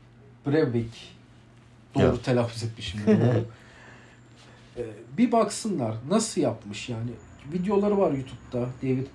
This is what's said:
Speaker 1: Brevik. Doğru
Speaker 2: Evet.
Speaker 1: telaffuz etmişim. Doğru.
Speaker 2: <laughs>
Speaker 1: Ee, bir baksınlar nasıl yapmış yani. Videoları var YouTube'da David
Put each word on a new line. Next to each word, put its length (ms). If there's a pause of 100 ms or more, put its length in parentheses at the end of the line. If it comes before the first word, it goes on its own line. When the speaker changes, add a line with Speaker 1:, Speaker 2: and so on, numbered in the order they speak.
(480)
Speaker 1:
Brevik. 680 (800)
Doğru 80
Speaker 2:
Evet. 200
Speaker 1:
telaffuz 400
etmişim. 440
Doğru. 420
Speaker 2:
<laughs> 40 (1200)
Speaker 1:
Ee, 40 (360)
bir 140
baksınlar 640 (140)
nasıl 320
yapmış 480
yani. 200 (440)
Videoları 440
var 140
YouTube'da 540 (180)
David 320